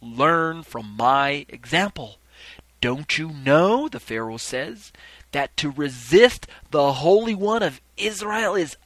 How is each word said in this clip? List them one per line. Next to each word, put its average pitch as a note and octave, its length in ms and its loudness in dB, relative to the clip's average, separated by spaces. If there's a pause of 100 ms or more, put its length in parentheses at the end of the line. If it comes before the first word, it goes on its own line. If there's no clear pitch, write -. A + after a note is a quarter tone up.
learn D#3+ 640 0
from G#2+ 320 -12
my C#3 520 2
example? C3 720 -6 (600)
Don't C3 360 -2
you D#3 120 -6
know," E3 600 2
the - 120 -14
Pharaoh A2+ 380 -8
says, E3 520 -10 (400)
"that C#3 280 -4
to D3+ 120 -2
resist C#3 800 2 (240)
the C#3+ 220 2
Holy G3+ 400 2
One G#3 280 -2
of C#3 180 -4 (160)
Israel G#3 600 -4
is E3 300 -2